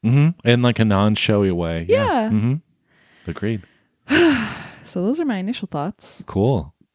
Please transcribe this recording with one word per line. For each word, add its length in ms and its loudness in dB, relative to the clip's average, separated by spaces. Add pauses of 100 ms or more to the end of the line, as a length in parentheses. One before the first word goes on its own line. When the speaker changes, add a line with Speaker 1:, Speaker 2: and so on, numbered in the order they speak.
Speaker 1:
Mm-hmm. 440 2
In, 140 4
like, 160 2
a 80 2
non-showy 680 2
way. 360 -2
Yeah. 180 2
Speaker 2:
Yeah. 240 0
Speaker 1:
Mm-hmm. 240 0 (760)
Agreed. 320 -4 (460)
Speaker 2:
<sighs> 480 2 (280)
So 200 -6
those 160 -2
are 40 -2
my 120 -2
initial 340 -6
thoughts. 560 -10
Speaker 1:
Cool. 480 0 (200)